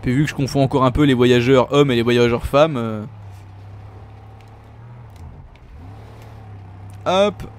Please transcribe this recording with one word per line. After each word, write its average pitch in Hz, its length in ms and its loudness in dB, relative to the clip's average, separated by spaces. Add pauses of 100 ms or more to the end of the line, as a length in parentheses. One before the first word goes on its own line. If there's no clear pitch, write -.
Puis 131 120 -4
vu 139 120 0
que 135 60 -6
je - 40 -12
confonds 139 280 -4
encore 135 220 0
un 131 60 2
peu 147 140 0
les 143 100 4
voyageurs 123 580 2
hommes 143 180 2
et 120 60 0
les 117 60 0
voyageurs 120 420 0
femmes, 147 320 2
euh. 110 280 -8 (4000)
Hop. 196 360 -2 (160)